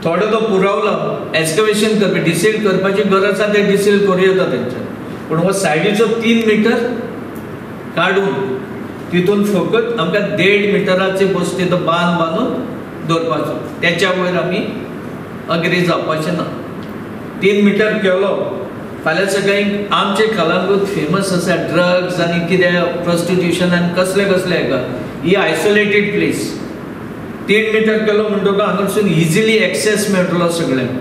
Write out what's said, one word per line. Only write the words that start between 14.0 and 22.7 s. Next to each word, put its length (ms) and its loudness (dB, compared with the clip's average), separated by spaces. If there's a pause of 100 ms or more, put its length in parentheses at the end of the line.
वयर 260 0
आमी 220 -2 (920)
अग्री 320 0
जावपाचें 520 0
ना. 100 -2 (1000)
तीन 220 4
मीटर 280 4
केलो, 760 0 (380)
फाल्यां 220 0
सकाळीं 380 2 (260)
आमचे 360 2
कलंगूट 600 2
फेमस 460 0
आसा 220 0
ड्रग्स 680 0
आनी 260 0
कितें 560 2